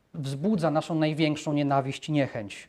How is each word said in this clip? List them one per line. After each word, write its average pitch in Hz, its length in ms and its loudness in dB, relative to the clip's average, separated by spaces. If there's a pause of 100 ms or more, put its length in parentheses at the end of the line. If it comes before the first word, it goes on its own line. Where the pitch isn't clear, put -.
(140)
wzbudza 156 560 0
naszą 156 240 0
największą 156 580 0
nienawiść 139 560 0
i 160 40 0
niechęć? 123 560 -2